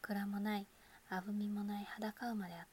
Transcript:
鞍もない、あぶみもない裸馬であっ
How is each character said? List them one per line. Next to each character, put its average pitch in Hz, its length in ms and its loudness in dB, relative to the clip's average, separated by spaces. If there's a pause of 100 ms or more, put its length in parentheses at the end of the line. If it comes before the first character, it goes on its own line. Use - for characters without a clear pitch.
鞍 202 240 2
も 202 140 2
な 208 180 4
い、 196 80 -2 (460)
あ 185 100 0
ぶ 208 100 -2
み 208 160 4
も 208 160 2
な 208 160 0
い 202 40 -4
裸 214 460 -2
馬 208 160 0
で 175 80 -8
あ 170 80 -8
っ - 100 -12